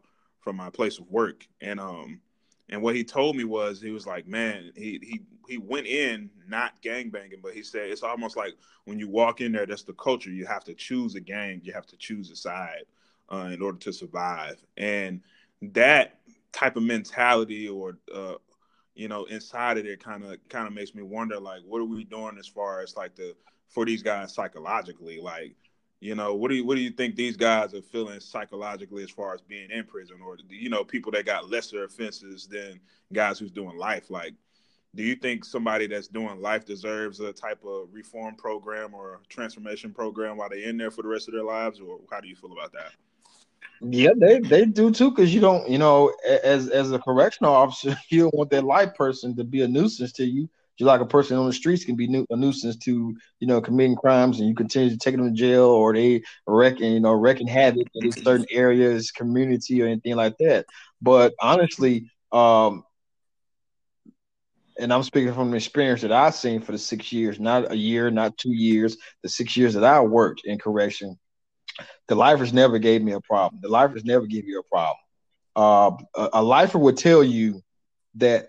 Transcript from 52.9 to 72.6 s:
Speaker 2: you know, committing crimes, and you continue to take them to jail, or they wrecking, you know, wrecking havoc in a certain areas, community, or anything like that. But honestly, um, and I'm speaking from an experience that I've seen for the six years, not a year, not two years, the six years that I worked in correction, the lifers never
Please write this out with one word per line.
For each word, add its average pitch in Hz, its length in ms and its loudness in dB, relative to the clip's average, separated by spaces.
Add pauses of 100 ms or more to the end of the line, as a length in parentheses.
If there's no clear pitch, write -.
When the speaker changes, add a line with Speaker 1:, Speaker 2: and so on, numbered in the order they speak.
Speaker 2:
you 123 80 -6
know, 123 140 2
committing 127 360 2
crimes, 127 440 4
and 107 80 2
you 113 60 2
continue 123 340 0
to 117 80 -2
take 131 180 -2
them 127 140 0
to 113 100 -2
jail, 123 280 6
or 110 260 6
they 120 300 2 (240)
wrecking, 113 480 4
you 113 60 2
know, 110 120 4
wrecking 120 340 4
havoc 123 480 4
in 110 140 -4
a 117 40 -2
certain 123 380 2
areas, 123 600 2
community, 123 720 0
or 117 40 2
anything 117 300 -2
like 113 220 0
that. 156 260 4 (380)
But 123 380 6
honestly, 131 680 2 (220)
um, 110 500 6 (2000)
and 120 140 -2
I'm 131 100 2
speaking 127 320 0
from 127 140 -2
an 120 60 -2
experience 123 480 0
that 107 100 0
I've 147 220 6
seen 113 260 -4
for 107 120 -10
the 107 60 -6
six - 340 -8
years, 110 260 -2
not 117 320 0
a 110 60 -4
year, 117 340 0
not 110 280 -2
two 127 160 -4
years, 113 420 2 (260)
the 92 60 -10
six - 280 -6
years 120 180 4
that 104 100 2
I 139 160 8
worked 110 440 2
in 104 140 -6
correction, 104 600 -4 (920)
the 110 60 2
lifers 123 380 4
never 123 260 6